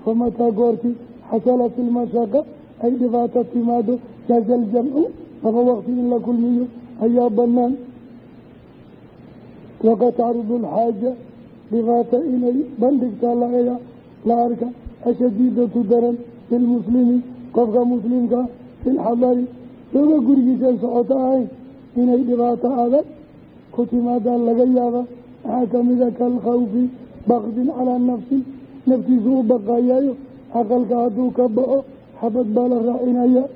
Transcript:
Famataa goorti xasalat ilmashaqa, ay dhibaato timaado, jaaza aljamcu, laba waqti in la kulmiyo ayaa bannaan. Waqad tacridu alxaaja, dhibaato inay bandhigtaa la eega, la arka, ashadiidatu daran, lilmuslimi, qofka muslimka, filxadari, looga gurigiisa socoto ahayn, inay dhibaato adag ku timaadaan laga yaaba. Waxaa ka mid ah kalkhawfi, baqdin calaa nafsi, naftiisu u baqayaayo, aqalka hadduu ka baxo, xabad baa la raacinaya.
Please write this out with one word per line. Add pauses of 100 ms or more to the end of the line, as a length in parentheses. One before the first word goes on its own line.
Famataa
goorti (340)
xasalat
ilmashaqa, (380)
ay
dhibaato
timaado, (280)
jaaza
aljamcu, (400)
laba
waqti
in
la
kulmiyo (360)
ayaa
bannaan. (2000)
Waqad
tacridu
alxaaja, (600)
dhibaato
inay (200)
bandhigtaa
la (100)
eega, (460)
la (100)
arka, (380)
ashadiidatu
daran, (320)
lilmuslimi, (320)
qofka
muslimka, (360)
filxadari, (480)
looga
gurigiisa
socoto
ahayn, (480)
inay
dhibaato
adag (680)
ku
timaadaan
laga
yaaba. (380)
Waxaa
ka
mid
ah
kalkhawfi, (380)
baqdin
calaa
nafsi, (440)
naftiisu
u
baqayaayo, (400)
aqalka
hadduu
ka
baxo, (360)
xabad
baa
la (100)
raacinaya. (120)